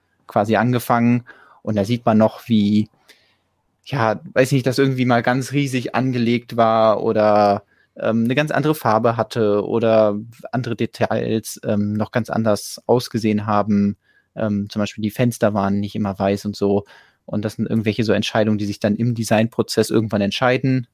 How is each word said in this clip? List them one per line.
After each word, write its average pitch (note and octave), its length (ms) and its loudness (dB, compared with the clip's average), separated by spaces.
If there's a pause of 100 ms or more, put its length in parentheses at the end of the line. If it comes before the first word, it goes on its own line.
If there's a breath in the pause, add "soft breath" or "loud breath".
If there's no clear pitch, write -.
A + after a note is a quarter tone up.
(260)
quasi G#2 300 0
angefangen A#2+ 680 2 (380 loud breath)
und G#2+ 140 -4
da G2+ 80 2
sieht A#2 200 -4
man A2+ 140 4
noch, - 300 2
wie, G#2+ 400 2 (960 soft breath)
ja, A2 360 -2 (120)
weiß B2+ 180 2
nicht, C3 160 2
das B2+ 120 0
irgendwie C3 260 0
mal A#2+ 180 2
ganz B2 300 -2
riesig C3 420 -2
angelegt A#2+ 640 -2
war A2+ 480 2
oder, G#2 580 4 (340)
ähm, A2 280 0
eine B2 100 0
ganz D3+ 160 0
andere D3+ 240 0
Farbe A#2 420 2
hatte G#2 500 0
oder A2 520 2 (340)
andere A#2 240 -4
Details, A2+ 880 -4
ähm, G#2 300 -2
noch G#2+ 180 -4
ganz A2 180 -4
anders A2 560 -2
ausgesehen A2 600 0
haben. G2+ 500 0 (400)
Ähm, G#2 340 -2
zum G#2+ 100 -6
Beispiel G#2 220 -6
die G#2+ 80 -2
Fenster A#2 440 0
waren G2+ 260 0
nicht G2+ 160 -6
immer G2+ 220 -4
weiß G2+ 280 0
und G#2 100 -6
so. G3 280 0 (420 soft breath)
Und G#2+ 180 -6
das G#2+ 100 -8
sind A2 140 -4
irgendwelche G#2+ 360 -2
so G#2+ 80 0
Entscheidungen, G#2+ 460 0
die G#2 60 -6
sich G2+ 160 -6
dann G#2 160 0
im A#2+ 180 -2
Designprozess A2 760 0
irgendwann A2 320 0
entscheiden. B2+ 720 0